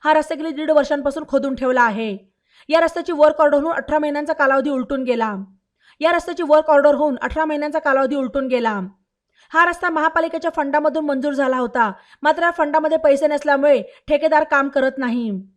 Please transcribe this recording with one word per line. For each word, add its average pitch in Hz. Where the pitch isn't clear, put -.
हा 302
रस्ता 311
गेली 302
दीड 294
वर्षांपासून 285
खोदून 269
ठेवला 254
आहे. 220
या 311
रस्त्याची 330
वर्क 302
ऑर्डर 294
होऊन 320
अठरा 302
महिन्यांचा 294
कालावधी 269
उलटून 262
गेला. 226
या 320
रस्त्याची 339
वर्क 311
ऑर्डर 285
होऊन 285
अठरा 311
महिन्यांचा 302
कालावधी 269
उलटून 269
गेला. 226
हा 330
रस्ता 349
महापालिकेच्या 320
फंडामधून 302
मंजूर 277
झाला 262
होता, 240
मात्र 311
या 339
फंडामध्ये 311
पैसे 302
नसल्यामुळे 285
ठेकेदार 302
काम 277
करत 269
नाही. 240